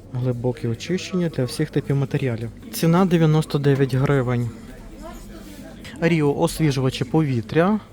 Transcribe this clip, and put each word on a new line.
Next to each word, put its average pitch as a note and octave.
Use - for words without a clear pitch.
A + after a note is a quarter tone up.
Глибоке B2
очищення F3
для C3+
всіх D3
типів C#3+
матеріалів. B2+
Ціна E3+
дев'яносто D#3+
дев'ять C3+
гривень. B2+
Ріо D#3
освіжувачі C3+
повітря D#3